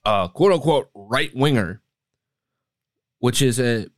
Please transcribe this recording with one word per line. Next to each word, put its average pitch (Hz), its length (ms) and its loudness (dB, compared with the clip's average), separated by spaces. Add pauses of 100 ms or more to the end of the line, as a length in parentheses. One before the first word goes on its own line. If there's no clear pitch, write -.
a 98 280 0
quote-unquote 156 640 0
right-winger, 120 880 -2 (1400)
which 120 240 0
is 127 180 2
a 117 260 -2 (120)